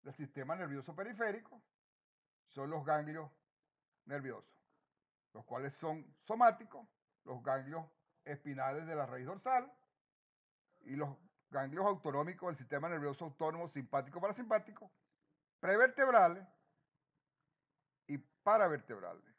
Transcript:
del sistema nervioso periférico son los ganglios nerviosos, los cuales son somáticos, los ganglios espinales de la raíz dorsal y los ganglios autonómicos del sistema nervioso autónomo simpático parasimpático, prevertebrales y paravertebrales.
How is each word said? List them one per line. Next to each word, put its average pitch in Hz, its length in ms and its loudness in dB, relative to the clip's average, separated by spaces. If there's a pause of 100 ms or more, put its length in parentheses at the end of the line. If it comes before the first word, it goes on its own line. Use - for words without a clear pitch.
del 139 120 -16
sistema 143 420 -8
nervioso 147 380 -8
periférico 220 680 -6 (840)
son 139 220 -8
los 156 140 -6
ganglios 151 460 -2 (760)
nerviosos, 131 480 -8 (800)
los 110 120 -18
cuales 135 300 -8
son 156 480 -8
somáticos, 233 640 4 (380)
los 127 180 -10
ganglios 135 440 -4 (380)
espinales 143 600 -6
de 160 80 -6
la 143 120 -2
raíz 127 180 -10
dorsal 247 480 0 (1080)
y 127 120 -10
los 143 220 -6 (320)
ganglios 143 380 -2
autonómicos 175 640 -2
del 156 100 -6
sistema 143 320 -4
nervioso 147 340 -4
autónomo 160 440 -4
simpático 139 520 -4
parasimpático, 214 720 -2 (680)
prevertebrales 208 880 6 (1600)
y 143 120 -6
paravertebrales. 135 1040 0 (140)